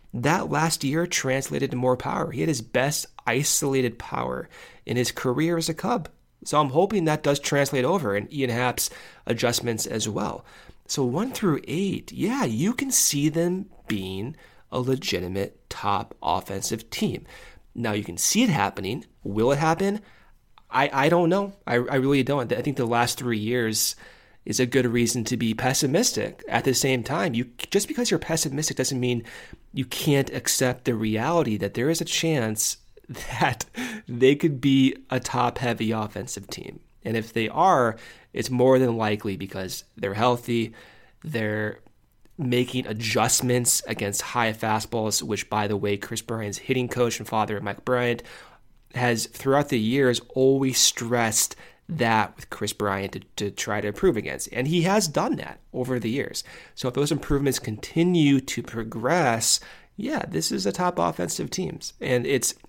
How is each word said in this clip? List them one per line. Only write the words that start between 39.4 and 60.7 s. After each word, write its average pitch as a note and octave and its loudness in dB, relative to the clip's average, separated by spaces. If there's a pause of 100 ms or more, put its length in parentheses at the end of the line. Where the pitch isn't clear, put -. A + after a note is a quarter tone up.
they're G2 -4
healthy, A#2 0 (500)
they're G#2+ -4 (580)
making B2 0
adjustments A#2 2
against G#2 -2
high A2+ 0
fastballs, A2 -2
which, G#2 -4
by G#2 0
the G#2 0
way, G2+ 0
Chris G#2+ -8
Bryant's A2 -6
hitting B2+ 0
coach A#2+ 0
and G#2+ -10
father, G#2+ 0
Mike G2+ -6
Bryant, B2 2 (720)
has A#2+ 2
throughout C#3 2
the C3+ 2
years A#2+ 2 (140)
always C3+ 4
stressed A#2 0 (320)
that A2+ 2
with - -18
Chris - -6
Bryant G2 -2
to, G2 -10 (160)
to G2+ -2
try G#2 -4
to G2+ -2
improve A#2 2
against. D2 -6
And C3 -2
he E3+ 2
has F#3+ 2
done F#3+ 0
that - -10 (120)
over B2 -2
the A#2+ -2
years. - -4 (300)
So - -4
if B2 -4
those D3 0
improvements C#3+ 2
continue D3 4
to - -4
progress, A#2 0 (380)
yeah, C4 -2
this - -2
is G3 -2
a G3 2